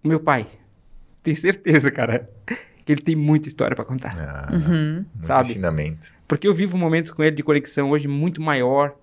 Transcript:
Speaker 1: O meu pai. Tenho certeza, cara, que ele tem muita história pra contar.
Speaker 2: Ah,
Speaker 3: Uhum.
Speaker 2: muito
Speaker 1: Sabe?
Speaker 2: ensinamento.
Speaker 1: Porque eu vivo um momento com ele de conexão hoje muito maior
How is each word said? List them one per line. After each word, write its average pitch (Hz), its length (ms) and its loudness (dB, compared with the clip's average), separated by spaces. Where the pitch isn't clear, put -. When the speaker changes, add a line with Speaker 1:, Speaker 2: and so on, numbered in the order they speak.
Speaker 1:
O 151 40 0
meu 156 120 2
pai. 143 280 2
Tenho 156 120 0
certeza, 156 540 2
cara, 120 400 -2
que 151 60 0
ele 143 100 2
tem 165 140 0
muita 151 320 2
história - 280 -2
pra - 80 -8
contar. 127 320 -8
Speaker 2:
Ah, - 380 -8
Speaker 3:
Uhum. 156 400 0
Speaker 2:
muito 107 200 -14
Speaker 1:
Sabe? 131 240 2
Speaker 2:
ensinamento. 80 640 -4
Speaker 1:
Porque 156 200 0
eu 202 60 4
vivo 180 240 0
um - 20 0
momento 160 360 0
com 156 80 0
ele 156 120 2
de 147 80 -6
conexão 147 460 0
hoje 143 180 0
muito 156 320 -2
maior 143 640 0